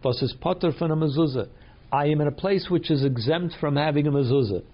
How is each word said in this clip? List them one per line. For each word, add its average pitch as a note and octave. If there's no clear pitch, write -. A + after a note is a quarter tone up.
was B2
is C3
potter F3+
von E3
a D#3
mezuzah. D3
I D3
am D3+
in D3
a C#3+
place F#3+
which E3+
is C#3
exempt C#3+
from C#3+
having D3
a D3
mezuzah. B2+